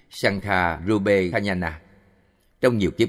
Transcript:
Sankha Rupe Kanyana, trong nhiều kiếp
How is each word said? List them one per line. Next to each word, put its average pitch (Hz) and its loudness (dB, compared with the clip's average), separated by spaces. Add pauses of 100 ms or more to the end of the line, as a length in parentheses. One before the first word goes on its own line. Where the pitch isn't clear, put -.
(100)
Sankha 95 -2
Rupe 98 2
Kanyana, 90 -4 (800)
trong 123 2
nhiều 90 2
kiếp 113 0